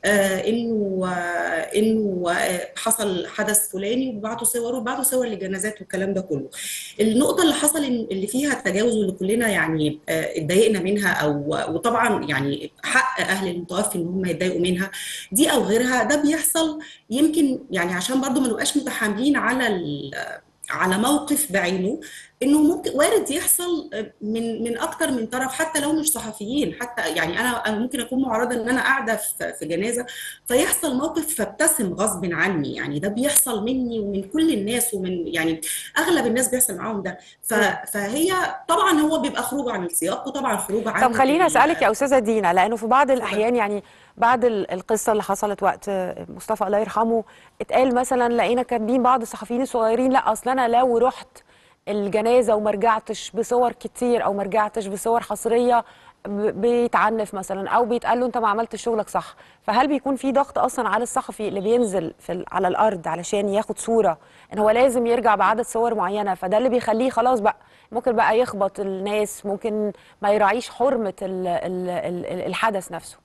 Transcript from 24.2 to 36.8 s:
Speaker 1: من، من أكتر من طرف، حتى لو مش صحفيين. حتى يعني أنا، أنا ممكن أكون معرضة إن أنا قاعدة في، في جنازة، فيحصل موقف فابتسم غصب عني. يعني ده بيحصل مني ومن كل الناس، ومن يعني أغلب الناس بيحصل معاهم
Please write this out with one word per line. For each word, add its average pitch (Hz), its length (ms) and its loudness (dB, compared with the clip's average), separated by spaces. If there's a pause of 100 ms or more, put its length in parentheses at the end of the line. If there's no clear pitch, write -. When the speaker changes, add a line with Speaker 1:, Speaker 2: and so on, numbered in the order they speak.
Speaker 1:
من، 226 420 -4
من 233 140 -4
أكتر 311 320 -2
من 233 160 -2
طرف، 262 260 -4
حتى 311 280 -2
لو 294 120 0
مش 311 200 0
صحفيين. 220 680 -4
حتى 160 340 -4
يعني 170 260 -2
أنا، 240 280 -2
أنا 214 100 -2
ممكن 254 220 -4
أكون 254 220 -2
معرضة 240 320 0
إن 226 140 -4
أنا 254 140 2
قاعدة 226 340 0
في، - 360 -6
في - 140 -10
جنازة، 220 400 -2 (420)
فيحصل 277 480 2
موقف 311 380 -2
فابتسم 226 600 0
غصب 185 380 -2
عني. 156 420 0
يعني 143 240 -6
ده 185 100 -2
بيحصل 240 560 0
مني 240 360 -2
ومن 196 220 -2
كل 320 300 2
الناس، 226 420 -2
ومن 180 400 -4
يعني 160 260 0 (380)
أغلب 320 280 2
الناس 247 220 0
بيحصل 247 280 0
معاهم 202 260 -4